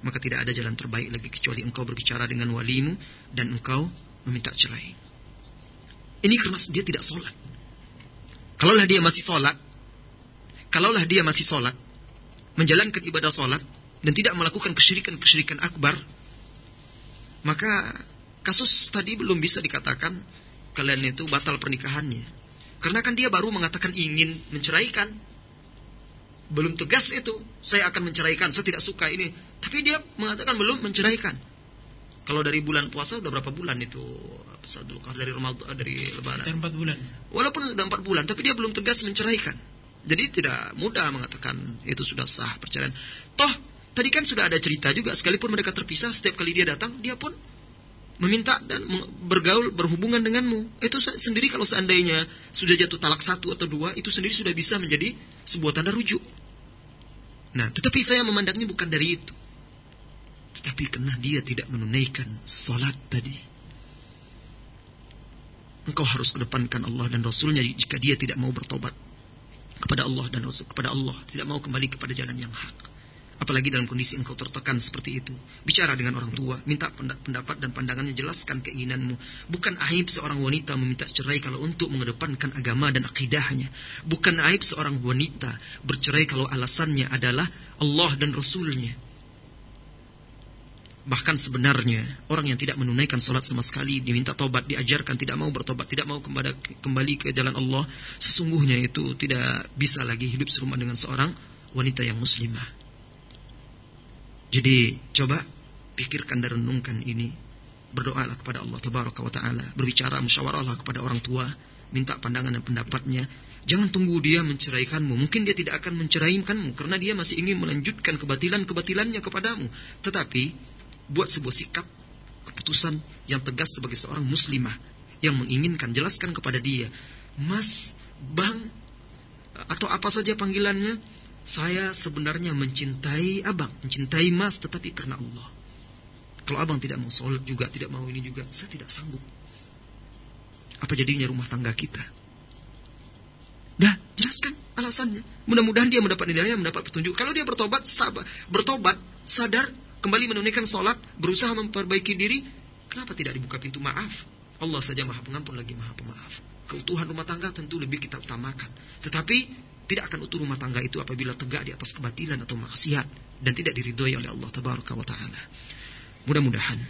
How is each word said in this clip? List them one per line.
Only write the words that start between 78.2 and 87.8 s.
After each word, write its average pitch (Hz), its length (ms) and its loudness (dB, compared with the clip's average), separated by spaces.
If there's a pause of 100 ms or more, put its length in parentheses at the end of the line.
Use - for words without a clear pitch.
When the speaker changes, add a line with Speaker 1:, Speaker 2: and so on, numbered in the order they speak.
Speaker 1:
keinginanmu. 127 500 -6 (380)
Bukan 175 240 -2 (160)
aib 180 180 2
seorang 143 300 0
wanita 139 340 -2
meminta 127 320 -2
cerai 139 320 0
kalau 131 220 -4
untuk 156 320 -4
mengedepankan 135 640 -4
agama 131 340 2
dan 131 140 0
akidahnya. 135 640 -2 (400)
Bukan 165 320 2 (100)
aib 196 160 4
seorang 143 320 2
wanita 127 540 -2 (320)
bercerai 147 420 2
kalau 135 240 -2
alasannya 135 640 2
adalah 127 340 0 (320)
Allah 151 380 2